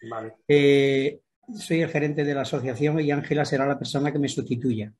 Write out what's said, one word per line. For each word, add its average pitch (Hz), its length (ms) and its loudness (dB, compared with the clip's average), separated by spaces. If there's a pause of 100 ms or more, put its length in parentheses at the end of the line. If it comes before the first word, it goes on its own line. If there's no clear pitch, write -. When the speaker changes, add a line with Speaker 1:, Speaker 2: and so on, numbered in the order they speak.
Speaker 1:
Vale. 113 260 -10 (120)
Speaker 2:
Eh, 139 720 4 (360)
soy 165 260 -2
el 160 80 -2
gerente 147 340 -2
de 143 120 0
la 139 60 -2
asociación 135 580 -2
y 147 120 0
Ángela 147 340 0
será 135 200 0
la 139 120 0
persona 143 340 -2
que 151 80 -2
me 139 100 0
sustituya. 117 720 -4